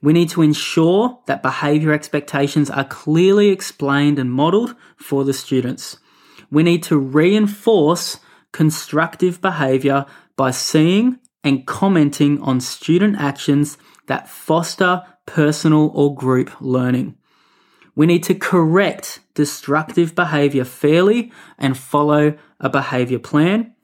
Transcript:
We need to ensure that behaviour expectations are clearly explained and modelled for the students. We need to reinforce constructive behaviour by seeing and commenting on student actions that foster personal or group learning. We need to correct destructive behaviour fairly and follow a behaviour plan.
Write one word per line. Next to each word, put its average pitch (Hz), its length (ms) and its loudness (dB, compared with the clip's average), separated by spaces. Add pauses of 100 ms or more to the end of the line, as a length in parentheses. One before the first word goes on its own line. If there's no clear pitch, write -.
We 147 120 4
need 170 160 4
to 170 140 0
ensure 170 800 2
that - 160 -4
behaviour 151 500 0
expectations 147 760 -2
are 139 140 -4
clearly 185 680 2
explained 143 680 0
and 127 120 -4
modelled 170 440 0 (200)
for - 280 -4
the 135 100 -2
students. 131 640 -6 (540)
We 147 100 2
need 170 220 2
to 160 140 0
reinforce 175 1200 0 (320)
constructive 160 920 -2
behaviour 139 640 0 (300)
by 131 160 -2
seeing 185 680 0 (240)
and 135 220 0
commenting 147 760 0
on 131 180 -2
student 185 600 -2
actions 143 580 -2 (280)
that 131 240 -8
foster 180 760 -2 (220)
personal 151 680 2
or 143 180 0
group 127 480 -2
learning. 127 540 -2 (800)
We 147 100 2
need 165 200 4
to 185 100 0
correct 175 840 0 (120)
destructive 151 800 -2
behaviour 147 500 0
fairly 185 680 0 (260)
and 135 180 -2
follow 151 640 0 (220)
a 131 100 -4
behaviour 127 480 -2
plan. 180 560 0 (100)